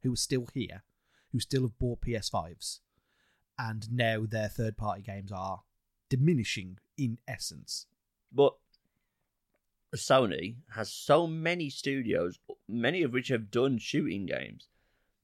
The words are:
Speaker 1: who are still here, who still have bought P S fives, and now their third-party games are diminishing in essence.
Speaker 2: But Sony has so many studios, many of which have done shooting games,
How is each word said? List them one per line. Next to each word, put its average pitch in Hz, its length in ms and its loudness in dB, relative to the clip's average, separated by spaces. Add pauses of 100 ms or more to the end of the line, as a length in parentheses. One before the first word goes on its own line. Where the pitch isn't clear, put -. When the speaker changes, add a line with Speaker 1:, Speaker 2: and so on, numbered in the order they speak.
Speaker 1:
who 127 100 2
are 113 40 -2
still 127 360 0
here, 104 300 -6 (480)
who 127 80 2
still 127 240 0
have 113 160 -4
bought 120 220 -2
P 120 140 -2
S 101 140 -4
fives, - 520 -6 (760)
and 110 340 -6
now 113 360 2
their 107 200 0
third-party 107 540 -2
games 98 300 -10
are 95 320 -6 (440)
diminishing 120 720 2 (200)
in 120 200 -2 (100)
essence. - 600 -10 (440)
Speaker 2:
But 139 240 6 (1400)
Sony 107 600 2 (200)
has 110 160 -6
so 165 360 4
many 160 420 -2
studios, 113 720 0 (280)
many 120 360 2
of 127 80 2
which 127 160 0
have 113 240 0
done 123 260 4
shooting 107 480 -2
games, 64 420 -6 (560)